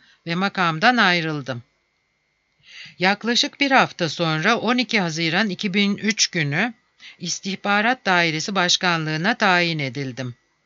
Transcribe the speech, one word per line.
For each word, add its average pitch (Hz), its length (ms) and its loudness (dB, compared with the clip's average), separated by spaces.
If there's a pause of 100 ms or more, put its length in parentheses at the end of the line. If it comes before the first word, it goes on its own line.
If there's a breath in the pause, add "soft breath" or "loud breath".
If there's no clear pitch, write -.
(280 soft breath)
ve 170 80 -4
makamdan 190 640 2
ayrıldım. 160 640 0 (1400 loud breath)
Yaklaşık 214 600 0
bir 277 120 2
hafta 185 380 2
sonra 160 480 0
on 247 200 0
iki 233 220 0
Haziran 170 500 0
iki 175 240 -6
bin 202 240 2
üç 214 300 -2
günü 170 460 -2 (460 loud breath)
İstihbarat 202 840 -2
Dairesi 170 500 0
Başkanlığına 170 800 0
tayin 175 440 2
edildim. 131 560 -6 (300)